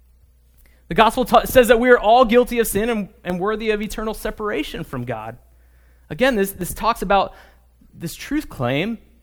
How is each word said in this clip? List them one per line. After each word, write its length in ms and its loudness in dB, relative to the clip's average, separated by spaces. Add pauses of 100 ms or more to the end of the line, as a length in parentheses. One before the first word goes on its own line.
(880)
The 80 -8
gospel 300 2
t-, 200 4
says 220 4
that 120 4
we 100 2
are 100 8
all 260 4
guilty 340 2
of 80 0
sin 220 -2
and, 200 -4 (140)
and 160 -6
worthy 320 -4
of 100 -2
eternal 320 -6
separation 720 -8
from 220 -10
God. 320 -10 (720)
Again, 260 0
this, 180 -2
this 200 -8
talks 280 -4
about 320 0 (600)
this 220 -12
truth 340 -6
claim 480 -4 (260)